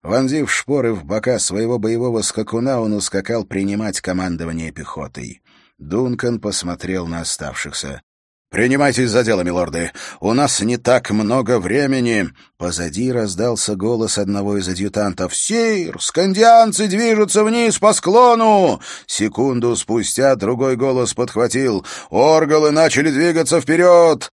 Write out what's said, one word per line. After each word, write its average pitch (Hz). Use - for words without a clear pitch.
Вонзив 131
шпоры 123
в 85
бока 107
своего 113
боевого 113
скакуна, 117
он 107
ускакал 104
принимать 101
командование 82
пехотой. 67
Дункан 120
посмотрел 90
на 82
оставшихся. 71
«Принимайтесь 127
за 117
дело, 104
милорды. 85
У 104
нас 135
не 120
так 123
много 110
времени». 117
Позади 87
раздался 107
голос 110
одного 101
из 90
адъютантов. 92
«Сир, 220
скандианцы 214
движутся 214
вниз 226
по -
склону!» 214
Секунду 120
спустя 117
другой 120
голос 127
подхватил. 117
«Орголы 151
начали 151
двигаться 160
вперед!» 170